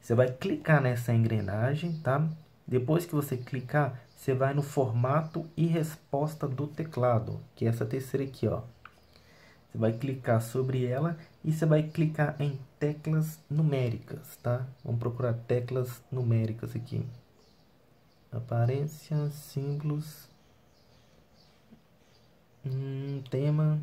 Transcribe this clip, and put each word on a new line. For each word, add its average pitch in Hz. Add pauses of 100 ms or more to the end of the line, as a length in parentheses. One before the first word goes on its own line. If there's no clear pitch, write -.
Você 117
vai 123
clicar 151
nessa 123
engrenagem, 113
tá? 147 (400)
Depois 131
que -
você 143
clicar, 127 (140)
você -
vai 135
no 147
formato 135 (120)
e 165
resposta 156
do 131
teclado, 120 (160)
que -
é 113
essa 117
terceira 131
aqui, 131
ó. 98 (1040)
Você -
vai 113
clicar 120
sobre 131
ela 151 (260)
e 160
você 160
vai 151
clicar 156
em 139 (220)
teclas 156 (100)
numéricas, 139
tá? 123 (200)
Vamos 117
procurar 120
teclas 123
numéricas 117
aqui. 113 (1300)
Aparência, 135
símbolos, 147 (2250)
hum, 135
tema. 151